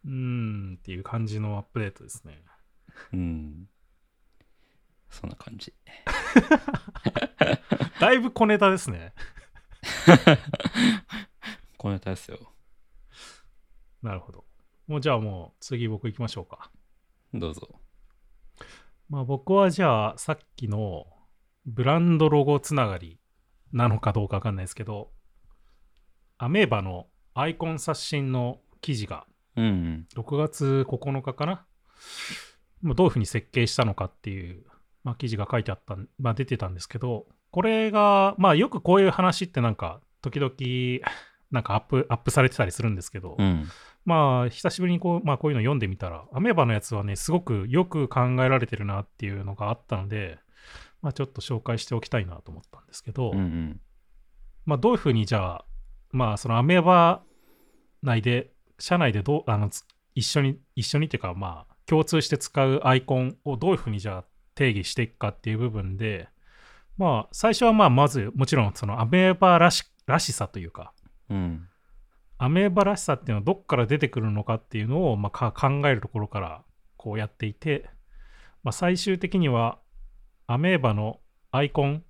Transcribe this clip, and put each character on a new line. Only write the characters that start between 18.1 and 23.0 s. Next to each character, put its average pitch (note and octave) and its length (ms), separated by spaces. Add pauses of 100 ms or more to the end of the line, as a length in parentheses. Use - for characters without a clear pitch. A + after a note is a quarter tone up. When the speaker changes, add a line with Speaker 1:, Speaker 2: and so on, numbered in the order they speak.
Speaker 1:
ま C#3+ 100
あ C3 40
僕 C3+ 300
は G3 160
じ F#3 140
ゃ A2 300
あ - 40
さ - 160
っ - 60 (160)
き A#2+ 120
の G#2 400 (580)
ブ B2 180
ラ D3 160
ン E3+ 180
ド D#3 120
ロ D3 140
ゴ C#3+ 160
つ - 140
な C3 140
が F#2 100
り E2+ 220 (540)